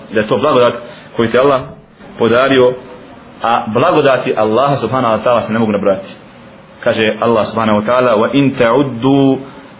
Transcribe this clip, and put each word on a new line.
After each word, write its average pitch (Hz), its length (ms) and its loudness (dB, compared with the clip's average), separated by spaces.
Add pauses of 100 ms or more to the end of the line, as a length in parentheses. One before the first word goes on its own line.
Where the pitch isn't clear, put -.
(140)
da 110 60 0
je 107 80 0
to 127 100 0
blagodat 123 360 2 (420)
koji 113 140 0
ti - 80 0
Allah 135 240 2 (580)
podario, 123 540 4 (680)
a 117 320 0
blagodati 135 640 2
Allaha 113 360 0
subhanahu 120 440 -2
wa 110 60 -6
ta'ala 120 160 2
se 107 140 -4
ne 113 60 0
mogu 107 120 0
nabrojati. 95 440 -2 (680)
Kaže 107 380 0
Allah 113 240 2
subhanahu 107 340 0
wa 104 60 -4
ta'ala: 123 300 0
„Wa 107 180 0
in 139 220 0
ta'uddu 135 840 2 (420)